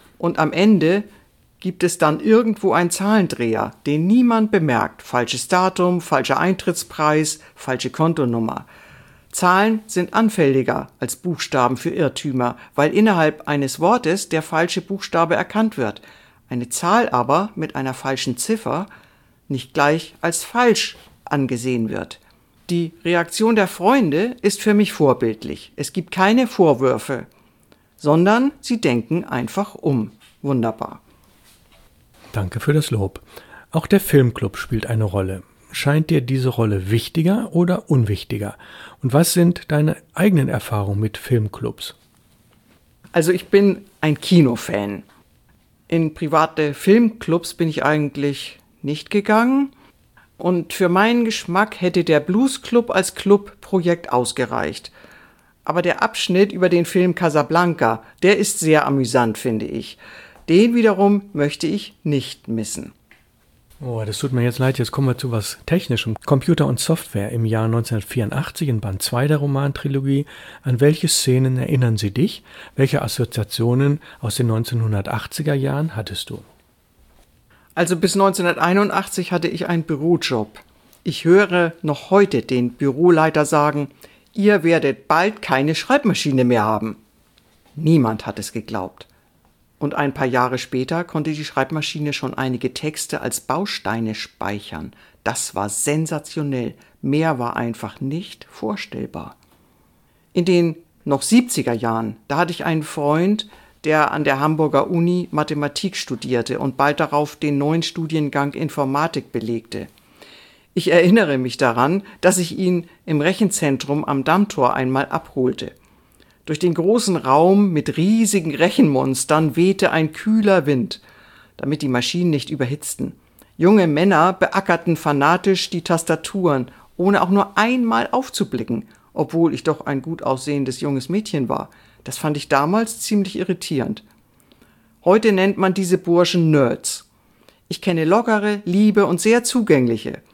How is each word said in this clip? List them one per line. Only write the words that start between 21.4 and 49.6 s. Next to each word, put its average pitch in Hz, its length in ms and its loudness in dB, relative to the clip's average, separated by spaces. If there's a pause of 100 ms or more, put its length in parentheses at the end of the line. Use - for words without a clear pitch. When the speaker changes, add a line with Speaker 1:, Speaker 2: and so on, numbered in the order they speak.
Speaker 1:
wird. 98 320 -10 (480)
Die 170 240 -2 (140)
Reaktion 175 500 2
der 196 120 2
Freunde 214 720 2
ist 202 180 0
für 214 140 2
mich 208 180 4
vorbildlich. 120 840 0
Es - 180 -8
gibt 170 160 -6
keine 220 360 2
Vorwürfe, 131 800 0 (720)
sondern 196 640 2
sie 226 220 -4
denken 123 420 0
einfach 127 500 -6
um. 123 360 -2 (320)
Wunderbar. 120 580 -4 (1300)
Speaker 2:
Danke 101 280 -6
für 147 140 0
das 151 160 0
Lob. 95 320 -4 (480)
Auch - 160 -4
der 196 140 4
Filmclub 123 580 2
spielt - 260 -4
eine 110 200 -2
Rolle. 95 380 -2 (320)
Scheint 151 360 0
dir 156 100 4
diese 127 300 0
Rolle 104 400 0
wichtiger 165 640 0
oder 180 360 0
unwichtiger? 104 640 0 (460)
Und 127 120 -2
was 165 180 4
sind 175 400 2
deine 151 240 0 (160)
eigenen 170 380 2
Erfahrungen 104 500 -2
mit 107 160 -2
Filmclubs? - 800 -4 (1160)
Speaker 1:
Also 170 220 2
ich 180 160 -4
bin 196 380 4 (160)
ein 151 180 0
Kinofan. 110 840 2 (840)
In 165 240 0
private 156 640 0
Filmclubs 202 800 2
bin 165 160 0
ich 147 160 -2
eigentlich 143 720 -2 (240)
nicht 147 260 -6
gegangen. 233 640 2 (640)